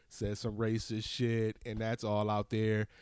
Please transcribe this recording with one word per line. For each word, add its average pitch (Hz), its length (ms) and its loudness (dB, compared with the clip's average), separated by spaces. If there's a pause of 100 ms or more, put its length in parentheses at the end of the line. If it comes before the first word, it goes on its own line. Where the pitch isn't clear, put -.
says 104 320 -4
some 107 160 -4
racist 110 480 0
shit, 113 520 0 (100)
and 107 140 -6
that's 113 240 -2
all 104 260 2
out 104 200 0
there. 107 380 2 (140)